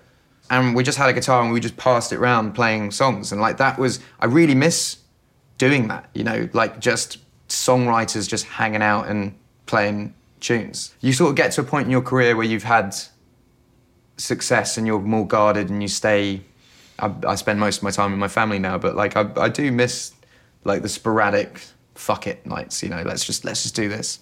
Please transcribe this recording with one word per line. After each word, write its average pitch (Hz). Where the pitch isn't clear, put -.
and 127
we 123
just 139
had 139
a -
guitar 123
and 117
we 117
just 113
passed 120
it -
round 113
playing 110
songs. 113
And, 101
like, 110
that 135
was, 131
I 117
really 147
miss 151
doing 131
that, 95
you 113
know, 113
like, 113
just -
songwriters 117
just -
hanging 107
out 104
and 101
playing 104
tunes. -
You 131
sort 151
of 135
get 127
to -
a 127
point 139
in 123
your 127
career 123
where 113
you've 110
had 113
success -
and 110
you're 107
more 107
guarded 104
and 101
you 101
stay, 101
I, 101
I 98
spend 104
most 104
of -
my 101
time 101
with 98
my 101
family 107
now, 95
but, 85
like, 101
I, 107
I 113
do 143
miss, 123
like, 98
the 104
sporadic 101
fuck -
it -
nights, -
you -
know, 87
let's 98
just, -
let's -
just -
do 107
this. -